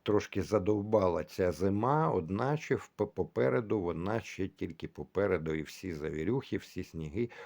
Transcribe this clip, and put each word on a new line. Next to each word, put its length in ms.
трошки 400
задовбала 800
ця 280
зима, 580
одначе 640
в-, 140
п-, 180
попереду 760
вона 400
ще 280
тільки 400
попереду, 640
і 80
всі 300
завірюхи, 640
всі 280
сніги 460